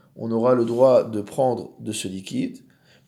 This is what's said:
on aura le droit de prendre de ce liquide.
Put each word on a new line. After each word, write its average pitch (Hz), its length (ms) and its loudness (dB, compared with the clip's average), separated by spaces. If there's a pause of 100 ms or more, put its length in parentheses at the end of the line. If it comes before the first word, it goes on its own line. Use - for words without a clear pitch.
(140)
on 113 160 -8
aura 117 240 2
le 120 100 4
droit 120 380 4
de 110 180 -6
prendre 123 600 -4
de 113 120 -8
ce - 140 -8
liquide. 95 520 -8 (480)